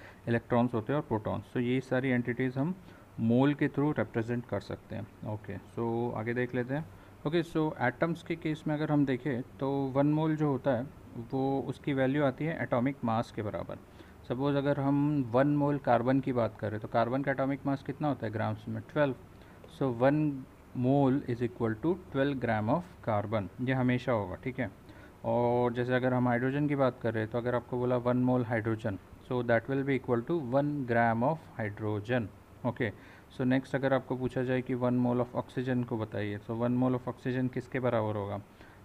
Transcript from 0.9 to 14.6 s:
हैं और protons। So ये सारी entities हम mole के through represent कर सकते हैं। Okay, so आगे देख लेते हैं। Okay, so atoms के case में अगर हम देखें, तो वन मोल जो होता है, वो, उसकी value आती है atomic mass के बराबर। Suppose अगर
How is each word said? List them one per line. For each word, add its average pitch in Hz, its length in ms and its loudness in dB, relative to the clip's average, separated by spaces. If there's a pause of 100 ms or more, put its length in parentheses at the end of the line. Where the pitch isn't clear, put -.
हैं 147 80 0
और 147 60 -6
protons। 104 460 -4
So 131 60 -2
ये 123 220 0
सारी 127 280 -2
entities 127 480 0
हम 156 180 0 (460)
mole 123 340 6
के 143 140 0
through 147 300 0
represent 117 480 -2
कर 101 140 -4
सकते - 360 -10
हैं। 107 380 -8
Okay, 101 240 -10
so 117 560 -2
आगे 110 200 -4
देख 123 200 -2
लेते 127 200 -2
हैं। 160 120 -4 (400)
Okay, 160 160 2
so 156 380 0
atoms 165 420 0
के 170 140 -4
case 156 300 -4
में 151 80 0
अगर 151 180 0
हम 147 140 6
देखें, 127 360 0
तो - 280 -6
वन 139 360 2
मोल 156 300 2
जो 151 120 2
होता 135 220 0
है, 135 160 0 (460)
वो, 135 280 0
उसकी - 320 -4
value 135 320 2
आती 135 200 0
है 160 180 -2
atomic 131 420 0
mass 113 280 0
के 113 100 -6
बराबर। 95 340 -4 (520)
Suppose 139 280 0
अगर 139 240 2